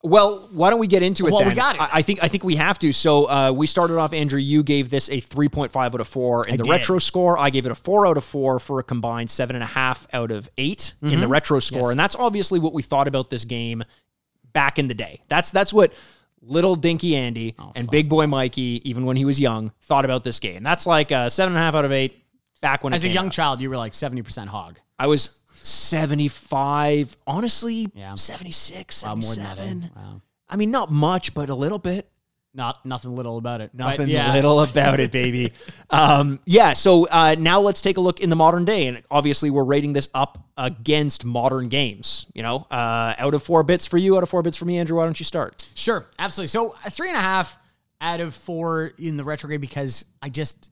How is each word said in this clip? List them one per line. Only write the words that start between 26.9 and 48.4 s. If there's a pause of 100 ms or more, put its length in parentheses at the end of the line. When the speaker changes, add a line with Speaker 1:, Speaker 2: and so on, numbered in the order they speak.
Speaker 1:
honestly,
Speaker 2:
Yeah.
Speaker 1:
seventy-six,
Speaker 2:
Wow,
more (120)
than
that,
Speaker 1:
seventy-seven.
Speaker 2:
then.
Wow. (280)
Speaker 1:
I
mean,
not
much,
but
a
little
bit. (460)
Speaker 2:
Not,
nothing
little
about
it.
But (140)
Speaker 1:
Nothing
Speaker 2:
yeah.
Speaker 1:
little
about
it,
Speaker 2:
<laughs>
Speaker 1:
baby. (380)
Um,
yeah,
so,
uh,
now
let's
take
a
look
in
the
modern
day.
And
obviously,
we're
rating
this
up (180)
against
modern
games.
You
know,
uh,
out
of
four
bits
for
you,
out
of
four
bits
for
me.
Andrew,
why
don't
you
start?
Speaker 2:
Sure, (120)
absolutely.
So, (100)
a
three
and
a
half (440)
out
of
four